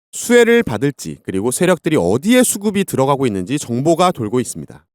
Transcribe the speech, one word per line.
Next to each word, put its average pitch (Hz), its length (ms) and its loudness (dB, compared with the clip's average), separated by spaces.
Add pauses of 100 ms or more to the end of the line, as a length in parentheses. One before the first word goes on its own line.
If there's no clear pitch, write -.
(120)
수혜를 233 500 4
받을지 107 600 -6
그리고 98 280 -4
세력들이 170 500 0
어디에 139 420 2
수급이 202 420 -2
들어가고 135 420 0
있는지 101 320 -4
정보가 151 540 0
돌고 117 280 -4
있습니다. - 540 -10